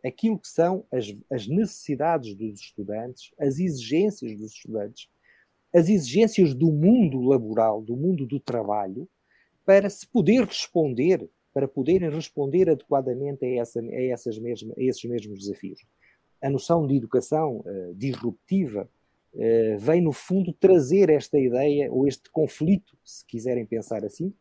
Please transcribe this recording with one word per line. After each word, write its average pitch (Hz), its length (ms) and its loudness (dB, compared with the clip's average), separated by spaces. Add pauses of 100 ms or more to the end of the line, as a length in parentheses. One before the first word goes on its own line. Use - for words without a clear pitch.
aquilo 208 340 -2
que - 80 -14
são 175 460 0
as, 107 200 -4 (200)
as 110 160 -6
necessidades 147 880 -2
dos 104 240 -10
estudantes, 107 760 -12
as 139 220 -2
exigências 147 800 -2
dos 107 140 -14
estudantes, - 560 -10 (680)
as 170 140 6
exigências 180 680 4
do 156 160 2
mundo 156 520 4
laboral, 113 600 2
do 117 140 -6
mundo 151 280 -2
do 131 140 -6
trabalho, 107 720 -4 (580)
para 196 240 6
se - 160 -12
poder 220 380 4
responder, 156 840 0 (240)
para 139 140 0
poderem 156 440 0
responder 156 600 0
adequadamente 135 760 -2
a 123 160 -2
essa, 117 200 -4
a 120 240 -6
essas 120 340 -6
mesma, 110 380 -8
a - 60 -4
esses 127 220 -2
mesmos 107 360 -8
desafios. 98 440 -10 (560)
A 139 100 -2
noção 156 360 0
de 139 100 2
educação, 127 680 -2
eh, 90 280 -10
disruptiva, 120 960 -4 (480)
eh, 113 420 2
vem, 156 220 2
no 160 120 2
fundo, 180 400 -2
trazer 180 580 4
esta 147 280 2
ideia, 135 540 2
ou 131 140 2
este - 240 -6
conflito, 160 760 0
se - 200 -18
quiserem 120 400 -4
pensar 107 400 -6
assim 170 360 -6